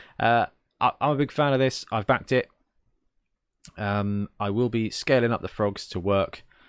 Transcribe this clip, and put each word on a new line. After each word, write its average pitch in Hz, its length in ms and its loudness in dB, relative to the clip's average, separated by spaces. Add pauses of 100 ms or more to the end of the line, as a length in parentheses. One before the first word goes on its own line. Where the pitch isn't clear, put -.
(200)
Uh, 117 260 4 (340)
I, 127 200 2
I'm 139 100 0
a 147 60 0
big 139 160 -2
fan 143 200 0
of 131 80 2
this. 131 320 0
I've 110 140 -2
backed - 260 0
it. 127 160 2 (1300)
Um, 101 520 -2 (120)
I 104 100 -2
will 117 180 2
be 113 220 -2
scaling 120 420 2
up 110 100 -2
the 92 60 -6
frogs - 400 -4
to 92 120 -8
work, 98 420 0 (260)